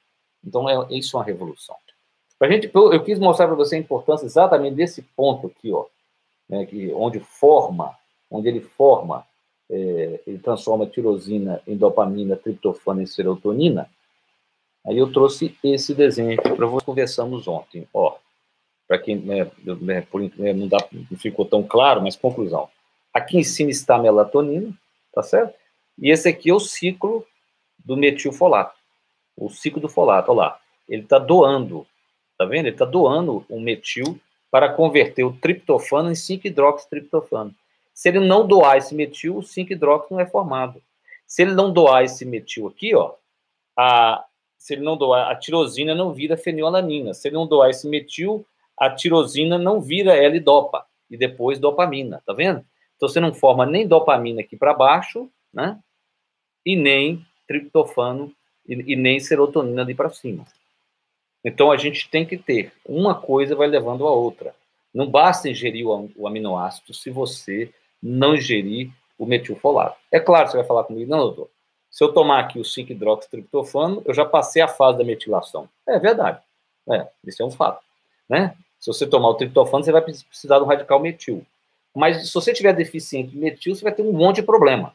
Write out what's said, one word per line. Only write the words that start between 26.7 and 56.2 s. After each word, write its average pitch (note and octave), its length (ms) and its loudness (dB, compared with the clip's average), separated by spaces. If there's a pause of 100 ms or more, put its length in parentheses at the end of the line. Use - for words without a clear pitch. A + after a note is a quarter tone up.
do C3 140 -6
metilfolato. C#3+ 800 0 (580)
O G#2+ 140 -10
ciclo - 320 -10
do D3+ 80 -8
folato, A#2 420 2
ó A#2+ 40 4
lá. E2 240 0 (280)
Ele A2 160 -10
tá C3+ 160 4
doando, C3+ 640 2 (520)
tá F#2 80 0
vendo? C#3 220 -2
Ele A2+ 100 -8
tá B2+ 80 2
doando C#3+ 640 0
o A2+ 100 -10
metil A#2+ 580 -8 (320)
para C#3 220 4
converter D3 540 2
o B2+ 80 -2
triptofano D#3+ 760 0
em E3 60 -2
cinco-hidroxitriptofano. C#3+ 1400 -4 (400)
Se - 160 0
ele F#3 100 4
não G3 260 4
doar D#3+ 320 8
esse C3+ 160 -4
metil, D3+ 440 -6
o G3 60 -10
cinco-hidrox E3 680 -2
não F#3 80 -6
é F3+ 60 0
formado. C3+ 540 -4 (460)
Se - 160 -2
ele F#3+ 120 2
não F#3+ 200 2
doar C3+ 300 6
esse C3 200 -6
metil A#2 440 -10
aqui, G#3 260 -6
ó, G2+ 200 2 (640)
a, A#2+ 480 2 (320)
se - 200 -14
ele C#3 80 -10
não D#3 120 -2
doar, B2+ 360 0
a A#2+ 40 -6
tirosina D3+ 600 -4
não F3+ 180 -4
vira D3+ 240 -6
fenilalanina. D#3 800 -4
Se - 120 -8
ele D3 80 -8
não E3 120 -4
doar C#3 240 6
esse C3+ 180 -8
metil, E3+ 560 -6 (320)
a C3+ 140 2
tirosina E3 640 0
não F#3 240 -2
vira F3 340 2
L-dopa, C#3+ 680 4 (240)
e A#2 80 -18
depois B2+ 400 -4
dopamina, C#3 640 -2
tá G2 100 -8
vendo? D#3+ 300 -2 (320)
Então, C#3 140 -2
você E3 100 -2
não E3 140 0
forma B2+ 320 4
nem F#3 220 -2
dopamina B2 540 2
aqui - 140 -14
pra D3 200 2
baixo, F3+ 520 2 (240)
né? G3 280 -6 (840)